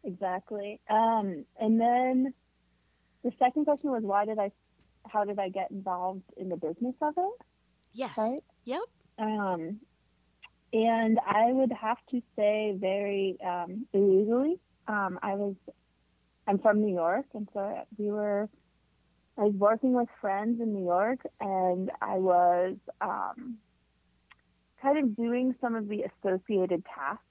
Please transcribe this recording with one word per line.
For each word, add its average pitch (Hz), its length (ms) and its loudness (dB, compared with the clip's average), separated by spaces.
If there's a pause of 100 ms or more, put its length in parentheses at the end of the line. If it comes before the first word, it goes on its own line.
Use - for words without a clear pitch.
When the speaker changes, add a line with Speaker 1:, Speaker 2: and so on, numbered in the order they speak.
Speaker 1:
Exactly. 196 720 -8 (100)
Um, 214 560 2 (120)
and 226 220 4
then 254 540 2 (880)
the 240 160 -2
second 294 260 2
question 294 260 0
was, 240 120 -2
why 202 240 0
did 220 120 -4
I, 202 140 -2 (560)
how 214 160 0
did 202 140 -4
I 190 100 -2
get 190 220 -6
involved 190 540 -6 (120)
in 185 140 -8
the 170 80 -6
business 180 420 -4
of 302 160 -2
it? 392 300 -4 (480)
Speaker 2:
Yes. 233 240 -8
Speaker 1:
Right? 233 260 -2 (220)
Speaker 2:
Yep. 277 160 -6 (360)
Speaker 1:
Um, 202 600 -4 (920)
and 226 520 4
I 220 260 4
would 262 200 2
have 226 240 -4 (140)
to 247 100 -2 (160)
say 214 420 2
very, 196 640 -2
um, 180 520 -6
illegally. 214 680 4 (280)
Um, 196 340 -2
I 196 140 -2
was, 202 180 -4 (920)
I'm 202 120 2
from 208 240 4
New 208 100 0
York, 175 400 0
and 208 220 -10
so 202 240 -4 (180)
we 208 140 -4
were, 208 400 -2 (880)
I 214 60 2
was 208 100 4
working 220 400 4
with 240 140 2 (120)
friends 214 400 -2
in 220 140 -2
New 190 100 -4
York, 196 360 2 (200)
and 185 500 0 (120)
I 190 140 -2
was, 180 600 4 (240)
um, 220 560 -6 (1300)
kind 285 160 4
of 247 180 0
doing 247 460 0
some 233 120 -2
of 214 140 -4
the 208 140 -4
associated 185 840 -2
tasks 143 460 -8